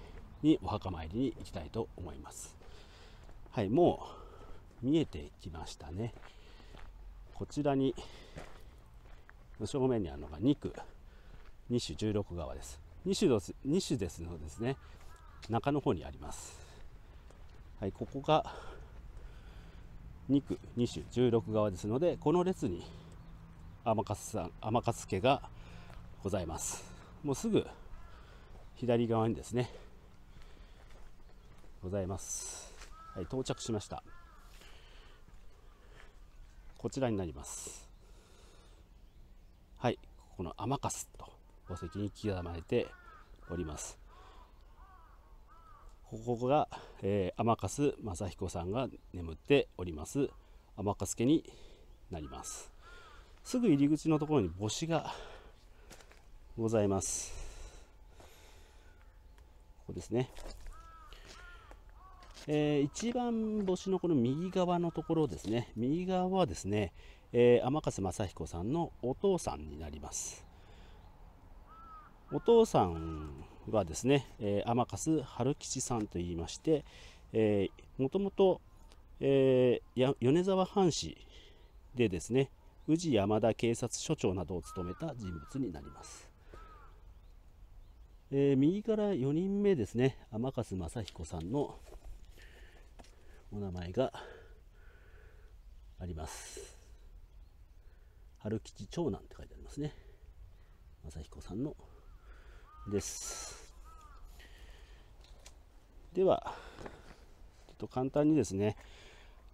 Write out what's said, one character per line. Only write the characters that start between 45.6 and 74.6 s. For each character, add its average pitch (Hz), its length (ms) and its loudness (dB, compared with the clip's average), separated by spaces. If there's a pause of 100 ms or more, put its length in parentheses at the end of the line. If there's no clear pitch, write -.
こ 113 80 -8 (200)
こ 123 80 0
が、 143 220 4 (340)
え 98 340 2
ー、 - 40 -4
天 110 160 4
粕 143 460 0
正 98 260 -4
彦 87 200 -4
さ 87 140 -4
ん 90 80 -2
が 120 180 0 (240)
眠 82 200 -8
っ 78 40 -10
て - 320 4 (100)
お 92 60 -6
り 87 80 -4
ま 76 140 -8
す 139 220 0 (480)
天 104 180 0
粕 - 220 -4
家 117 80 2
に 147 200 4 (680)
な 82 100 -6
り 73 80 -8
ま - 160 -10
す。 - 260 -12 (720)
す - 140 0
ぐ 240 100 6
入 151 80 10
り 143 120 8
口 156 200 4
の 156 100 6
と 147 80 2
こ 156 80 4
ろ 139 80 8
に 87 160 2
墓 104 100 0
誌 - 180 -2
が 160 260 0 (1500)
ご 113 100 2
ざ 110 140 6
い 101 60 6
ま 98 120 4
す。 - 320 -4 (2500)
こ - 100 -20
こ 98 40 -10
で 92 100 -8
す - 80 -14
ね。 120 200 2 (2250)
え 147 340 4
ー、 - 20 6
一 180 320 0
番 226 460 0
墓 185 140 2
誌 - 140 -4
の 190 100 2
こ 180 80 0
の 170 80 6
右 139 360 4
側 180 280 4
の 170 140 2
と 160 100 -4
こ 160 120 0
ろ 156 120 6
で 90 120 -6
す - 100 -6
ね。 117 280 0
右 143 280 2
側 185 240 2
は 185 160 6
で 113 100 0
す - 120 -8
ね、 101 260 2 (400)
え 120 320 10
ー、 - 20 0
天 143 140 2
粕 123 220 -2
正 95 240 0
彦 82 200 -8
さ 85 140 -6
ん 101 100 -2
の 165 300 0
お 127 140 0
父 190 240 2
さ 80 180 -2
ん 76 140 -10
に 73 80 -10
な 78 100 -8
り 76 100 -8
ま 71 140 -10
す。 - 320 -8 (1900)
お 147 80 -2
父 233 260 10
さ 127 160 6
ん 80 480 0 (400)
は 107 140 6
で 80 100 -4
す - 120 -2
ね、 143 200 6 (140)
え 101 260 2